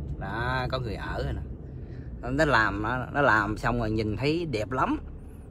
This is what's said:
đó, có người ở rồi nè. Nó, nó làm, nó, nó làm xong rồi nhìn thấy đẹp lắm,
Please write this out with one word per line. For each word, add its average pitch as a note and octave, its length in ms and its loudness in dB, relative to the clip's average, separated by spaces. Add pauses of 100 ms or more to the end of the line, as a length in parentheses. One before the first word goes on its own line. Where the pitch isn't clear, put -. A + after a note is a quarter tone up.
(180)
đó, A#2+ 520 -2
có C3 80 0
người A2 160 -4
ở - 300 -4
rồi C#3+ 80 -2
nè. - 80 -4 (840)
Nó, A#2+ 80 -6
nó D3 140 4
làm, G#2+ 380 4
nó, B2 300 -2
nó C#3+ 80 2
làm G#2+ 360 6
xong A#2+ 220 0
rồi A2 120 0
nhìn G#2+ 260 0
thấy D#3 340 0
đẹp G#2 200 -2
lắm, F3 280 2 (520)